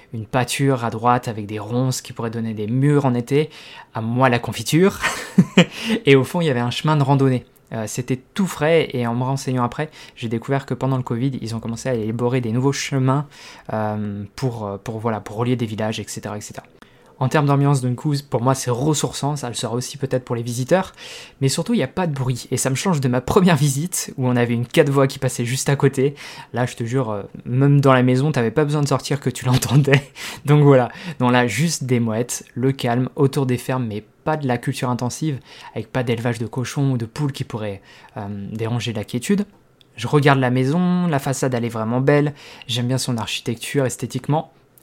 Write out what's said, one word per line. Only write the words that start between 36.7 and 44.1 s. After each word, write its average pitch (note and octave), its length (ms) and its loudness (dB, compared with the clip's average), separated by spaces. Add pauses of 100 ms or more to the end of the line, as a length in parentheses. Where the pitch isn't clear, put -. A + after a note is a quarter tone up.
ou B2+ 60 0
de A2+ 80 -4
poules C#3 260 -4
qui - 140 -6
pourrait, G#2 360 -8 (360)
euh, G#2 100 -8 (240)
déranger A2+ 420 -4
la G#2 100 -4
quiétude. G3 420 -2 (500)
Je - 120 -8
regarde C#3+ 320 4
la B2+ 120 2
maison, F3 560 2
la D3+ 100 0
façade, C3 380 -2
elle A#2 100 -2
est A#2 40 -2
vraiment A2+ 320 -2
belle, D3 340 4 (320)
j'aime A#2+ 200 -2
bien C3 120 0
son B2 180 -4
architecture, A#2+ 680 -2
esthétiquement, C3+ 640 -4 (320)